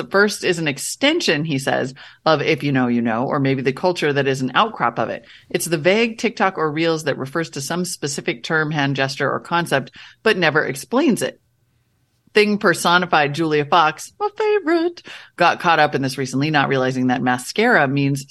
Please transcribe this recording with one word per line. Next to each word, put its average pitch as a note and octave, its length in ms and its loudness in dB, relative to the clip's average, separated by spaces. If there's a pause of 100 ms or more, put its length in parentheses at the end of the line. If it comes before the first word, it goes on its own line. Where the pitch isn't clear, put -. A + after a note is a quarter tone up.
First G3+ 340 2
is E3 140 0
an E3 100 -4
extension, E3 760 -2
he C#3+ 140 -2
says, C3 340 -2 (320)
of D3+ 160 4
if D3 220 0
you C#3+ 80 0
know, B2+ 160 2
you A#2+ 160 0
know, A#2 240 -2
or D3 120 -2
maybe C3+ 220 0
the C3+ 120 0
culture F3 380 0
that C#3 160 0
is C3+ 140 -2
an B2+ 140 -2
outcrop F#3+ 440 0
of A2 100 -2
it. - 160 -8 (240)
It's - 160 -4
the E3 120 -2
vague A3 400 2
TikTok G3 400 -2
or D#3 140 -2
Reels D#3+ 320 0
that C3+ 160 -2
refers D#3+ 320 -6
to C#3+ 100 -10
some F3 240 -4
specific - 580 -6
term, D#3 280 0
hand C#3 240 0
gesture, C3+ 360 -2
or B2+ 80 -4
concept, D#3+ 520 -2 (320)
but A3 140 4
never D#3 280 2
explains A#3 560 0
it. - 180 -6 (920)
Thing G#3 260 4
personified E3+ 760 2
Julia D3+ 300 0
Fox, D#3 520 2
my G#4 200 -2
favorite, F4 680 0 (320)
got E3+ 240 2
caught E3 200 2
up D3 160 2
in C3+ 60 -2
this C3 160 -4
recently, C3+ 320 -2
not C#3 200 2
realizing B2+ 380 0
that B2+ 140 0
mascara C#3+ 680 2
means C#3 420 0